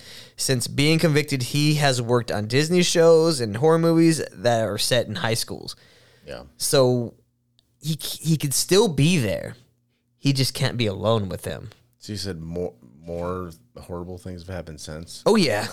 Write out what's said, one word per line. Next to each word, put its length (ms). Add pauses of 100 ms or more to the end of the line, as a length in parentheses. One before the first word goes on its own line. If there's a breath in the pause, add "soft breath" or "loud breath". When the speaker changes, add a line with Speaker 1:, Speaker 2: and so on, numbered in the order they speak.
(380 loud breath)
Speaker 1:
since 300
being 320
convicted, 440
he 320
has 260
worked 300
on 160
Disney 360
shows 580
and 160
horror 220
movies 420 (100)
that 320
are 140
set 300
in 80
high 180
schools. 420 (500 soft breath)
Speaker 2:
Yeah. 180 (140)
Speaker 1:
So 580 (640)
he, 200
he 360
could 160
still 340
be 300
there. 380 (640)
He 140
just 220
can't 240
be 80
alone 420
with 140
them. 280 (280)
Speaker 2:
So 160
you 40
said 220
more, 340 (280)
more 500 (300)
horrible 360
things 280
have 100
happened 240
since? 460
Speaker 1:
Oh, 100
yeah. 380